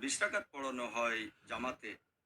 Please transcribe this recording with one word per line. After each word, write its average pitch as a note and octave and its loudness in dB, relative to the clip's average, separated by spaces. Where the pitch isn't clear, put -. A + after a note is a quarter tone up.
বিশ C#3 2
রাকাত G#3 4
পড়ানো C3 -2
হয় A#2 2
জামাতে, A#2 -4